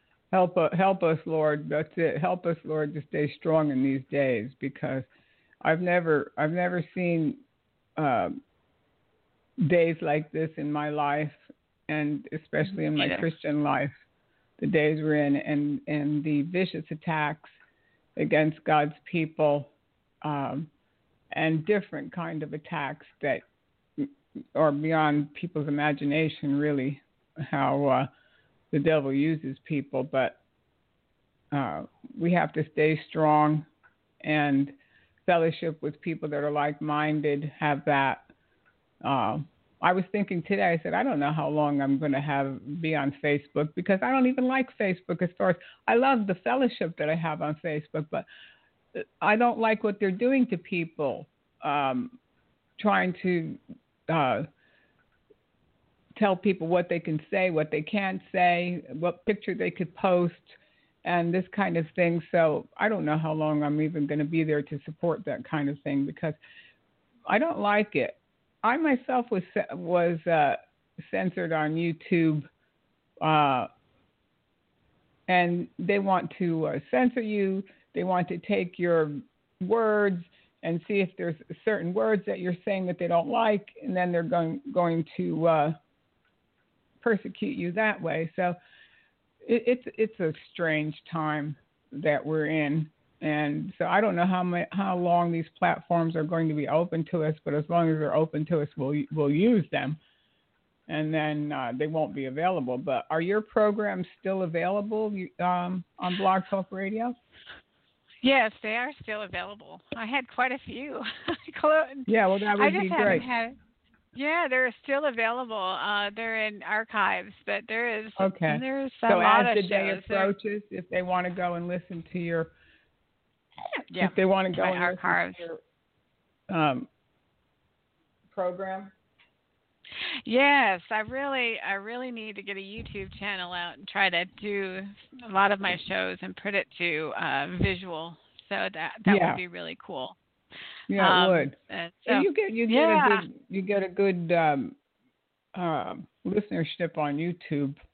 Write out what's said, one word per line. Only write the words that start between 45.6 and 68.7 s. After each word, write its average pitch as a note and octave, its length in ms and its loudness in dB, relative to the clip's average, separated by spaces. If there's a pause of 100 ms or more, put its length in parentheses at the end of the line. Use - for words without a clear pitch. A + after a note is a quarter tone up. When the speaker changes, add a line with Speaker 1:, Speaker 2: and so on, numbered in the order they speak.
Speaker 1:
I A3+ 80 4
love B3 300 4
the F#3+ 100 0
fellowship A#3+ 640 0
that D3+ 120 -2
I D#3+ 60 2
have E3 260 -2
on D3+ 140 -2
Facebook, D#3 540 -6
but - 160 -4 (960)
I G#3 140 4
don't A#3 240 2
like A3 240 0
what G#3 160 -2
they're G3 120 0
doing B3 360 2
to F3+ 100 -2
people, E3 720 -4 (360)
um, C3+ 560 -2 (600)
trying F#3 340 2 (100)
to, E3+ 340 0 (500)
uh, C#3 360 2 (1700)
tell G3 200 2
people F#3 320 0
what F3 220 2
they E3+ 100 0
can D#3+ 200 -2 (120)
say, F#3 180 2
what D#3 220 0
they D#3 100 -2
can't F#3+ 400 -4 (100)
say, F3+ 520 2 (100)
what E3+ 320 -4
picture G3+ 300 -2
they F3+ 160 -2
could - 240 -6
post, F3+ 400 4 (720)
and E3+ 280 2
this F#3 160 0
kind F#3 260 -2
of D#3+ 200 0
thing. E3+ 260 2 (100)
So D#3+ 360 4 (100)
I G3+ 100 2
don't G3+ 160 0
know D3+ 140 2
how D#3+ 160 0
long D3+ 300 0
I'm D3 180 0
even D#3 240 -2
gonna D3 180 0
be D#3+ 200 0
there D3+ 180 2
to C#3+ 240 -8
support D#3+ 400 -4
that - 180 -6
kind D3 260 -2
of D3 120 -6
thing, C#3 240 0
because D#3 300 -6 (920)
I G#3 140 2
don't E4 200 -2
like G#3 360 0
it. - 240 -2 (440)
I A#3 140 2